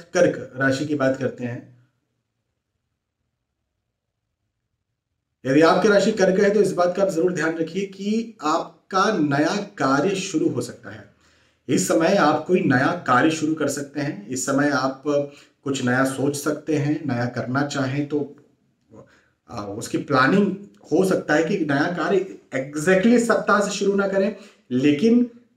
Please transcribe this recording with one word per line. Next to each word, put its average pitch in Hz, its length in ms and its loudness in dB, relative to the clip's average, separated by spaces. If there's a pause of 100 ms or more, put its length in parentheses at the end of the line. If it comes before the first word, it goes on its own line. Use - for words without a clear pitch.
(140)
कर्क 156 420 0
राशि 135 300 0
की 147 100 -4
बात 131 220 0
करते 123 260 -6
हैं। - 440 -12 (3500)
यदि 143 160 4
आपकी 185 260 4
राशि 202 240 4
कर्क 185 280 2
है 202 100 4
तो 208 120 2
इस 156 120 0
बात 175 240 0
का 196 60 0
आप 185 60 0
जरूर 175 240 0
ध्यान 165 240 -4
रखिए 190 280 -6
कि 208 560 -6
आपका 190 760 -2
नया 151 380 0 (220)
कार्य 147 380 0
शुरू 160 340 -2
हो 120 120 -6
सकता - 280 -12
है। 107 240 -20 (540)
इस 160 200 0
समय 165 280 2
आप 151 300 2
कोई 180 160 2
नया 147 460 0
कार्य 131 240 4
शुरू 156 240 -2
कर 139 120 -2
सकते 143 340 -6
हैं, 151 260 -8
इस 131 180 -6
समय 143 240 2
आप 135 340 -2 (600)
कुछ 131 200 -4
नया 127 220 2
सोच 139 320 -2
सकते 151 380 -4
हैं, 151 300 -2
नया 120 200 -2
करना 123 420 -4
चाहें 139 400 -4
तो, - 280 -4 (1120)
आ, 113 120 -12
उसकी 104 360 -8
planning 170 580 2 (360)
हो 185 140 4
सकता 151 280 0
है 160 100 4
कि 170 220 -2
नया 147 320 0
कार्य 185 400 -2 (180)
exactly 180 640 2
सप्ताह 202 400 2
से 196 120 -2
शुरू 196 240 0
ना 196 120 2
करें, 196 280 0 (360)
लेकिन 147 520 4 (320)